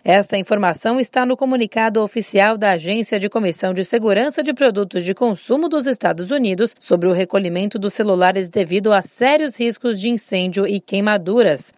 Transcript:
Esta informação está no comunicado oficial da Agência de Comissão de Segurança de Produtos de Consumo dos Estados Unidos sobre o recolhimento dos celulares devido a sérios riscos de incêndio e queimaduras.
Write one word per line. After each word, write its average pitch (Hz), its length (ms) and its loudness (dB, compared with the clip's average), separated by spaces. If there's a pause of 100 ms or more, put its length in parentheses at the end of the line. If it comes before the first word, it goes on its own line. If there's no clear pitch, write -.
Esta 196 320 4
informação 202 640 0
está 254 240 0
no 254 140 0
comunicado 226 640 0
oficial 214 560 2
da 202 140 2
Agência 196 480 -2
de 202 100 -2
Comissão 190 420 -2
de 185 140 -2
Segurança 233 560 0
de 269 140 -2
Produtos 202 480 0
de 185 100 -2
Consumo 247 560 0
dos 285 160 -2
Estados 180 460 -2
Unidos 226 480 0
sobre 175 280 0
o 185 40 4
recolhimento 185 680 -2
dos 196 160 -4
celulares 185 560 2
devido 190 420 0
a 190 120 4
sérios 285 560 0
riscos 233 420 -2
de 220 80 -2
incêndio 196 560 -2
e 202 140 -2
queimaduras. 196 1000 0